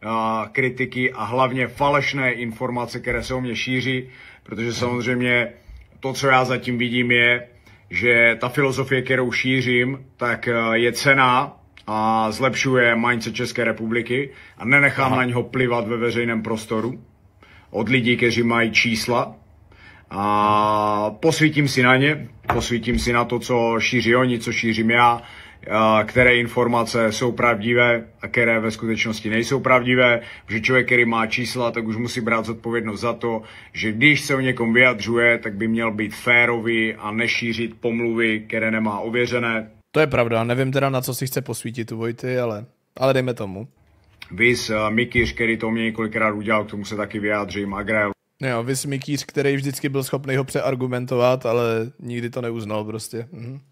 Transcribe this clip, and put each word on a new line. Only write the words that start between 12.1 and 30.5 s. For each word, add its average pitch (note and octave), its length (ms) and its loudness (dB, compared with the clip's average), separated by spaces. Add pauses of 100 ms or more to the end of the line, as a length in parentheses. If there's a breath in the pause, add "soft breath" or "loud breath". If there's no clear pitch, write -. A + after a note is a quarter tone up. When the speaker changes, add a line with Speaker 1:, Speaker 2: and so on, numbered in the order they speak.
Speaker 1:
zlepšuje B2 640 2
mindset A#2 400 0
České A#2+ 280 -2
republiky A2+ 680 -2 (280 loud breath)
a F#2+ 80 -10
nenechám C3+ 480 4
Speaker 2:
Aha. - 40 2
Speaker 1:
na B2+ 80 2
něho B2 180 0
plivat A#2+ 440 0
ve A#2 100 -2
veřejném A#2 460 0
prostoru A2+ 580 -4 (720 soft breath)
od G#2+ 180 -2
lidí, B2 280 2
kteří A#2 260 2
mají A#2 280 2
čísla. A#2 640 0 (720 loud breath)
A G#2 1000 2 (100)
posvítím D#3 480 2
si B2+ 160 0
na B2+ 140 6
ně, D3 300 0 (260)
posvítím A#2 460 0
si A#2+ 140 0
na A#2+ 120 2
to, A#2+ 140 -2
co A#2 400 2
šíří A#2 360 2
oni, B2 240 4
co A#2 120 -6
šířím A2+ 400 0
já, A#2+ 300 6 (500 loud breath)
a G#2+ 320 4
které B2 340 4
informace A#2 720 0
jsou A#2+ 200 0
pravdivé A#2 760 2 (160)
a - 60 -10
které A#2 320 2
ve A2 120 -2
skutečnosti A2 580 -4
nejsou A#2 300 0
pravdivé, B2 640 4 (280 loud breath)
že A2 120 -4